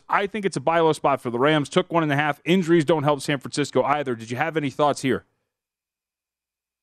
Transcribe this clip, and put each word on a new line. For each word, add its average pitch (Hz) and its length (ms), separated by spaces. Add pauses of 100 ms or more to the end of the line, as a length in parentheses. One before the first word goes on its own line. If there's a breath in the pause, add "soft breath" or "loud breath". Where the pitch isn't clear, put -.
I 196 180
think 202 200
it's 175 100
a 151 40
buy 165 200
low 160 140
spot 139 260
for - 80
the 117 100
Rams. 143 300
Took 180 240
one 165 100
and 151 80
a 139 60
half. 147 300
Injuries 165 400
don't 160 160
help 147 180
San 143 180
Francisco 135 440
either. 131 320
Did 113 160
you 120 80
have 156 180
any 147 140
thoughts 143 320
here? 120 220 (1600)